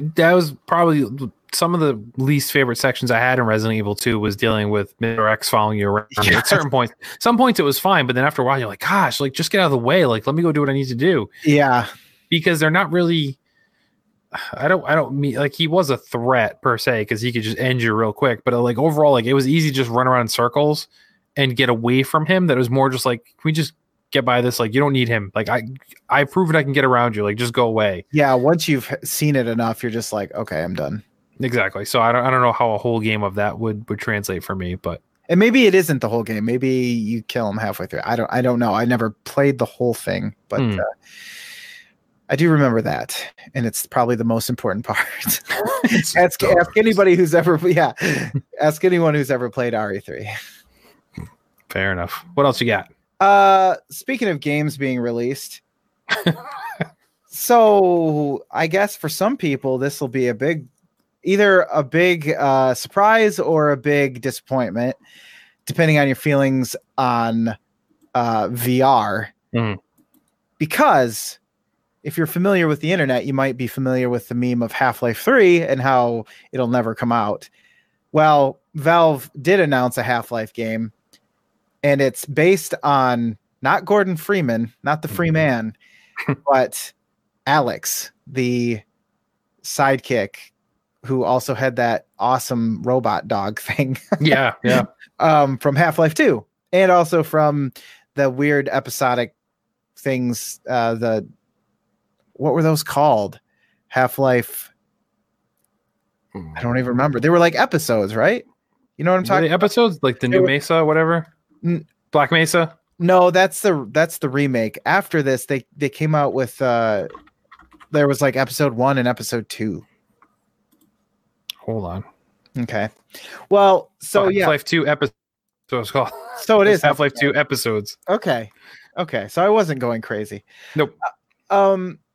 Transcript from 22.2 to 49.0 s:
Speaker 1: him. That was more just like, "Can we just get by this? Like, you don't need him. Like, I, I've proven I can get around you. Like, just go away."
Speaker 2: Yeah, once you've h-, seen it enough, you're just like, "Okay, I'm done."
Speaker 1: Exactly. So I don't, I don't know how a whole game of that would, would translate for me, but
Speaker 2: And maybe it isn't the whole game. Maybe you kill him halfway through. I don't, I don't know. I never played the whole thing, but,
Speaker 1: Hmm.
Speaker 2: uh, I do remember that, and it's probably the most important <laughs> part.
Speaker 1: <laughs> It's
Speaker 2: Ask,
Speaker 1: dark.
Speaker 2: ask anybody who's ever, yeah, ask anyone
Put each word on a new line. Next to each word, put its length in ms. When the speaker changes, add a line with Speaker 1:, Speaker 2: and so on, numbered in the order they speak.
Speaker 1:
him. 220
That 100
was 140
more 180
just 160
like, 200
"Can 200
we 60
just 220
get 160
by 160
this? 180
Like, 140
you 60
don't 140
need 140
him. 280
Like, 140
I, 120
I've 220
proven 240
I 80
can 100
get 120
around 300
you. 80
Like, 140
just 160
go 140
away." 440
Speaker 2:
Yeah, 220
once 340
you've 240
h-, 160
seen 280
it 120
enough, 360
you're 80
just 200
like, 220
"Okay, 300
I'm 100
done." 300
Speaker 1:
Exactly. 460
So 160
I 100
don't, 140
I 60
don't 100
know 120
how 200
a 40
whole 220
game 240
of 120
that 240
would, 300
would 100
translate 440
for 120
me, 200
but 260
Speaker 2:
And 100
maybe 260
it 80
isn't 280
the 80
whole 140
game. 220
Maybe 240
you 540
kill 260
him 80
halfway 300
through. 180
I 100
don't, 160
I 120
don't 160
know. 160
I 100
never 240
played 320
the 80
whole 300
thing, 400
but, 120
Speaker 1:
Hmm. 180
Speaker 2:
uh, 40
I 60
do 160
remember 320
that, 360
and 100
it's 220
probably 280
the 80
most 260
important 360
<laughs> 0
part. 600
Speaker 1:
<laughs> 400
It's 300
Speaker 2:
Ask, 240
Speaker 1:
dark. 200
Speaker 2:
ask 180
anybody 380
who's 180
ever, 340
yeah, 260
ask 240
anyone 300